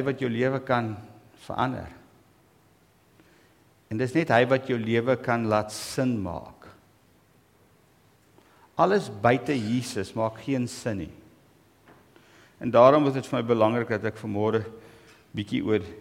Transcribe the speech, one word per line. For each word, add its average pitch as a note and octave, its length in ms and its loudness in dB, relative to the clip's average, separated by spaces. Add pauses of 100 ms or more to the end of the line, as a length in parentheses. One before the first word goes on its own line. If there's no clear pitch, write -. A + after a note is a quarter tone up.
wat C3 140 -2
jou B2+ 100 -2
lewe B2+ 340 0
kan A#2 300 0 (500)
verander. A#2+ 460 -4 (2000)
En A2 100 -4
dis B2+ 140 -2
net D#3+ 180 2
hy A#2+ 160 8
wat C3 220 2
jou B2 100 0
lewe A#2 400 2
kan A#2 300 0
laat G#2+ 240 0
sin B2+ 480 -2
maak. - 420 -10 (2250)
Alles F#3 260 2
buite A#2+ 480 0
Jesus A2+ 600 -4
maak A2+ 260 -4
geen C3 280 -2
sin G2+ 340 -6
nie. - 80 -14 (1500)
En A#2+ 120 -6
daarom C3 360 8
is C3+ 120 -2
dit - 80 -8
vir C3+ 100 -4
my A#2+ 80 -2
belangrik A#2 480 2
dat G#2+ 160 -2
ek - 100 -10
vanmôre G#2+ 440 -2 (720)
bietjie A2 320 -4
oor G#2 160 2 (180)